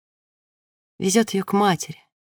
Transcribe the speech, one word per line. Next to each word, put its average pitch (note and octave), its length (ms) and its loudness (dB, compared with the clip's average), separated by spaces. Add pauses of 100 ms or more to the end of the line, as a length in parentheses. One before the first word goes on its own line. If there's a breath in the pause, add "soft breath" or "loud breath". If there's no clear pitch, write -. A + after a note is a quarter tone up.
(1000)
везёт G#3+ 320 2
её G3 120 -2
к - 120 -4
матери, G3 440 0 (280)